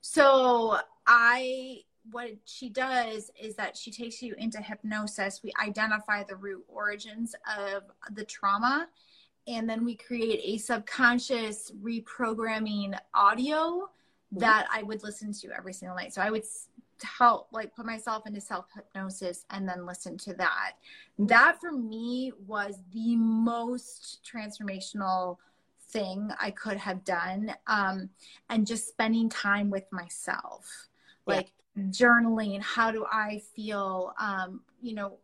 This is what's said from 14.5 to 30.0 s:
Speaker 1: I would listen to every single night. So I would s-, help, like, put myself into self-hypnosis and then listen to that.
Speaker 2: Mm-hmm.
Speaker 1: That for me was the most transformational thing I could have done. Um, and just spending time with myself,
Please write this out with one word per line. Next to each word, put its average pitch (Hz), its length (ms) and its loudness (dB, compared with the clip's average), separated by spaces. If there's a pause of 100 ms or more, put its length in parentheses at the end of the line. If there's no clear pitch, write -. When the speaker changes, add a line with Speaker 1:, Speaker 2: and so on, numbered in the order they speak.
Speaker 1:
I 220 100 -2
would 214 220 -8
listen 208 300 -8
to - 220 -12
every 190 160 -10
single 180 240 -10
night. 175 160 -8
So 196 80 -6
I 208 120 2
would 220 100 -2
s-, - 240 -14 (340)
help, 233 520 4
like, 220 240 -8
put 226 100 -10
myself 220 400 -6
into 208 140 -8
self-hypnosis 190 1080 -8
and 196 180 -4
then 180 180 -6
listen 180 320 -10
to 190 160 -10
that. 165 380 0 (400)
Speaker 2:
Mm-hmm. 202 160 0
Speaker 1:
That 262 320 8
for 349 100 -8
me 247 640 -4 (120)
was 202 360 -6 (120)
the 226 220 2
most 233 1040 0 (100)
transformational 190 1080 -4 (540)
thing 202 500 -2
I 208 100 0
could 208 260 -6
have 185 280 -6
done. 185 500 -2 (140)
Um, 190 420 0 (400)
and 214 160 4
just 226 220 -4
spending 226 400 2
time 202 420 2
with 196 220 -2
myself, - 960 -8 (400)